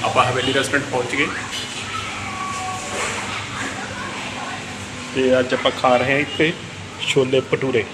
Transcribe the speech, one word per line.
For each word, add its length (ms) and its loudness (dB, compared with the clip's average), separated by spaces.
ਆਪਾਂ 220 4
ਹਵੇਲੀ 280 2
ਰੈਸਟੋਰੈਂਟ 360 2
ਪਹੁੰਚ 260 0
ਗਏ 120 2
ਤੇ 240 6
ਅੱਜ 140 2
ਆਪਾਂ 260 2
ਖਾ 180 6
ਰਹੇ 140 4
ਹਾਂ 80 4
ਇੱਥੇ 320 2
ਛੋਲੇ 320 4
ਭਟੂਰੇ। 300 2